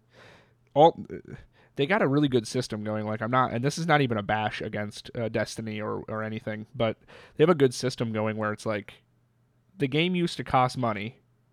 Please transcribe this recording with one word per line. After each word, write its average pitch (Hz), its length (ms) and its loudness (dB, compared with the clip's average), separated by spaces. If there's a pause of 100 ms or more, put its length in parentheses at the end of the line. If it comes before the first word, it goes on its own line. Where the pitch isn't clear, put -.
(760)
all, 156 300 6 (720)
they 139 100 0
got 196 160 2
a 185 60 4
really 143 200 4
good 120 200 2
system 117 360 -4
going. 107 220 -4
Like, 107 160 -4
I'm 113 80 -2
not, 127 240 2
and 117 100 -2
this 143 140 -2
is 165 80 -4
not 151 160 4
even 117 160 2
a 104 60 -2
bash 107 360 -2
against, 104 560 -8
uh, 113 140 -4
Destiny 110 500 -4
or, 107 280 -6
or 110 160 -6
anything, 110 500 -8
but 117 240 0 (380)
they 151 80 4
have 165 60 8
a 180 40 6
good 135 220 4
system 123 360 -4
going 110 260 -2
where 107 140 0
it's 104 140 -10
like, 107 280 -4 (840)
the 143 100 0
game 165 280 0
used 175 220 -2
to - 60 -6
cost 127 320 2
money, 113 440 -4 (340)